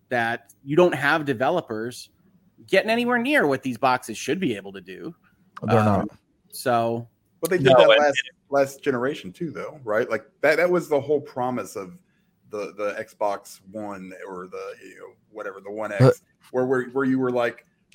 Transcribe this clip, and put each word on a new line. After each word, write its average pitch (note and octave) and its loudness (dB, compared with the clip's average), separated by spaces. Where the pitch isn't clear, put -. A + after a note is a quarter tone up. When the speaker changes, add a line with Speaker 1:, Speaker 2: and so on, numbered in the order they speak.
Speaker 1:
that A#2 -4
you C#3 -6
don't F3 6
have D3 0
developers B2 -4
getting F#3+ 2
anywhere A#3+ 0
near B3 2
what C3+ 0
these B2 -4
boxes B2+ 0
should G3+ -4
be C3 -2
able G2 -14
to G2 -14
do. F#2 -14
Speaker 2:
They're - 4
Speaker 1:
Um, A2 4
Speaker 2:
not. F3+ 2
Speaker 1:
so A#2 -2
Speaker 3:
But D#3+ -2
they F#3 2
did C3+ 2
Speaker 4:
No, C3 10
Speaker 3:
that A2+ 10
Speaker 4:
and A2 8
Speaker 3:
last, C#3 2
last C#3 0
generation B2+ -2
too, E3+ -8
though, B2+ -12
right? A2+ 0
Like A2+ -4
that, D3 4
that F3 2
was F3 0
the C#3+ 2
whole C#3+ 0
promise B2 -6
of F#2 -12
the, G#2 -10
the G#2 -4
Xbox - -6
One G2 -12
or F#2 -12
the, F#2+ -12
you F#2+ -20
know, F#2+ -20
whatever, G#2 -12
the G2 -16
One G#2+ -8
X, G2+ 0
Speaker 2:
But C3 6
Speaker 3:
where, B2+ -2
where, B2+ 0
where C3 -4
you C3 0
were B2+ -2
like, A#2+ -2